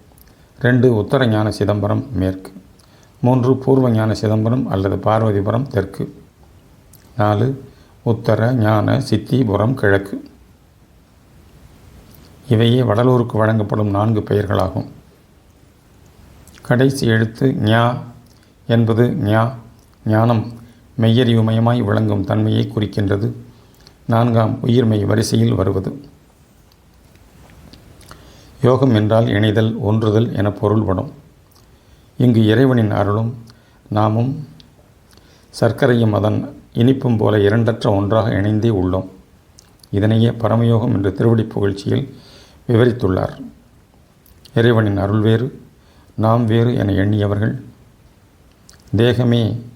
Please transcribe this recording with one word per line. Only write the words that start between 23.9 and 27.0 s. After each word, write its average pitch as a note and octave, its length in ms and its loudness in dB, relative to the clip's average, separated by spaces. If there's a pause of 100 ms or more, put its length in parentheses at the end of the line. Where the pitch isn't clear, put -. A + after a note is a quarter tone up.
நான்காம் A2+ 560 0
உயிர்மெய் A2+ 420 2
வரிசையில் A2+ 480 0
வருவது. F#2+ 560 -4 (2500)